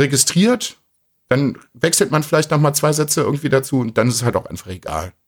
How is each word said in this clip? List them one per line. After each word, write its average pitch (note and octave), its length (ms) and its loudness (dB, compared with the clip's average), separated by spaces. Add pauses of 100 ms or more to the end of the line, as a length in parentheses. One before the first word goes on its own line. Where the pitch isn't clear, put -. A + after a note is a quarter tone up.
registriert, F3 760 0 (520)
dann C3+ 300 0 (160)
wechselt E3 360 0
man D3+ 120 2
vielleicht D#3 280 0
nochmal D3 240 2
zwei D3+ 180 0
Sätze D3+ 300 0
irgendwie C#3+ 260 -2
dazu C3 320 0
und A2+ 160 -4
dann A2+ 120 4
ist A#2 80 0
es A#2 80 -4
halt A2+ 120 0
auch - 100 -4
einfach F2+ 220 -14
egal. E2+ 440 -8 (160)